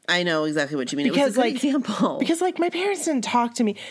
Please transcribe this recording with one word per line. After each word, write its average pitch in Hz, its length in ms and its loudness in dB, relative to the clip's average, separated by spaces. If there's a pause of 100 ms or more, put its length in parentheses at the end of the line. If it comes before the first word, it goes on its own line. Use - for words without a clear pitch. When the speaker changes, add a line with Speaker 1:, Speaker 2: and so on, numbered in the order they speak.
Speaker 1:
I 175 140 2
know 160 200 2
exactly 151 320 -2
what 131 160 -4
you 143 60 -2
mean. 143 100 2
It - 40 4
was - 60 0
a 277 40 4
Speaker 2:
Because, 269 140 2
Speaker 1:
good 240 60 2
Speaker 2:
like, 240 140 2
Speaker 1:
example. 247 640 0
Speaker 2:
because, 330 220 0
like, 359 180 0
my 339 100 0
parents 359 360 -2
didn't 285 180 0
talk 233 320 0
to 247 80 0
me. 202 120 0 (160)